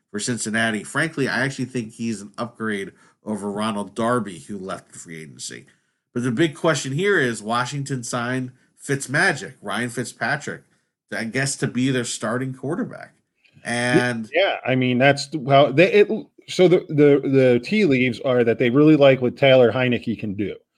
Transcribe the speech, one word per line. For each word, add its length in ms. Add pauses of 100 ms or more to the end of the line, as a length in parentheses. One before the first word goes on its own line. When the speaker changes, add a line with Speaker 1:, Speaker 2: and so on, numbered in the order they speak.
(120)
Speaker 1:
for 80
Cincinnati, 640
frankly, 440
I 140
actually 240
think 260
he's 300
an 160
upgrade 560 (320)
over 260
Ronald 440
Darby, 440
who 180
left 380
free 280
agency. 420 (480)
But 100
the 80
big 240
question 380
here 260
is 240
Washington 600
signed 480 (300)
Fitzmagic, 800
Ryan 280
Fitzpatrick, 720 (500)
I 120
guess, 320
to 100
be 240
their 140
starting 480
quarterback. 640 (480)
And 720
Speaker 2:
Yeah, 320
I 100
mean, 220
that's, 360
well, 380
they, 200
it, 180 (440)
so 140
the, 120 (100)
the, 380
the 360
tea 220
leaves 360
are 220
that 160
they 100
really 260
like 260
what 160
Taylor 340
Heinicke 480
can 140
do, 220 (220)